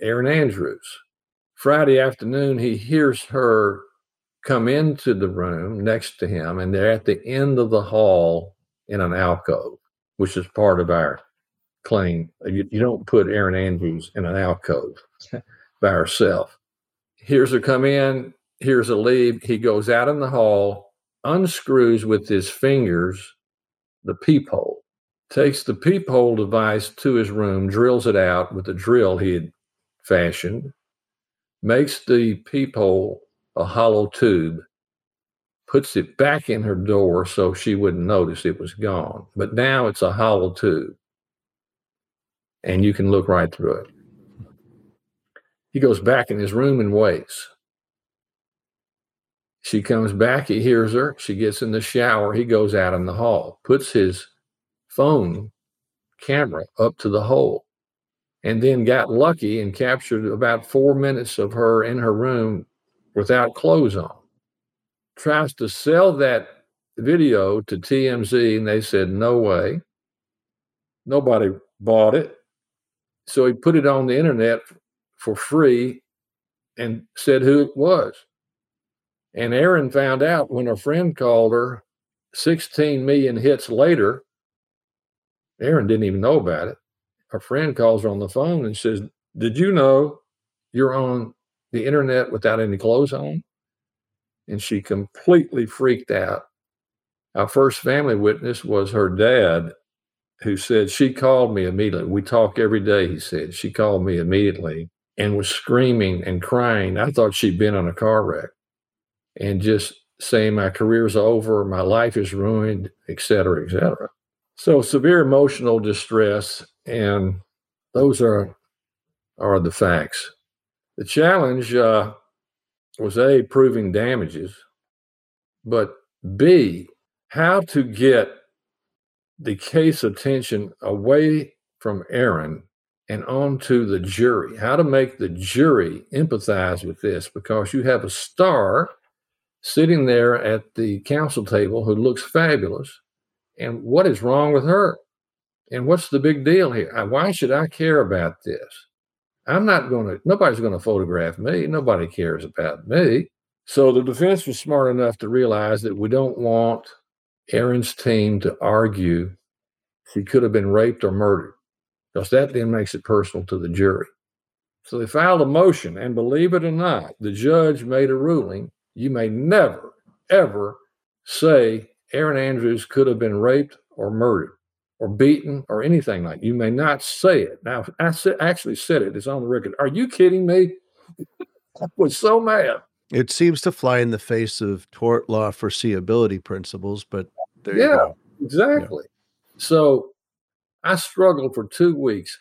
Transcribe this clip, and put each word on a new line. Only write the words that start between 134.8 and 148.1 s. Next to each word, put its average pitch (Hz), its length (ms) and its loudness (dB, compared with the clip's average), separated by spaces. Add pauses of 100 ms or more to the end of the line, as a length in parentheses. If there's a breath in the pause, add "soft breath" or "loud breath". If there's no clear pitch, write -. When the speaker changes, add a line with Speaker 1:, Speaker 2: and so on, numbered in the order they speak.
Speaker 1:
make 135 320 0
the 98 140 -6
jury 95 800 0
empathize 101 720 -2
with 82 160 -12
this, 98 300 -4
because 104 420 -6
you 131 120 -2
have 120 200 0
a - 60 -8
star 143 800 0 (720)
sitting 160 420 2
there 120 380 2
at 110 320 -4
the 104 260 -4
counsel 143 460 -2
table 104 380 0
who 107 100 0
looks 123 280 0
fabulous, 143 800 -2 (580)
and 117 240 -10
what 135 240 2
is 110 160 0
wrong 139 300 2
with 135 120 2
her? 180 340 2 (760)
And 123 140 -6
what's 170 220 2
the 139 120 0
big 143 240 0
deal 160 280 4
here? 110 220 -6
Uh, 113 120 -4
why 147 240 0
should 143 200 -2
I 147 160 0
care 160 340 0
about 90 440 -2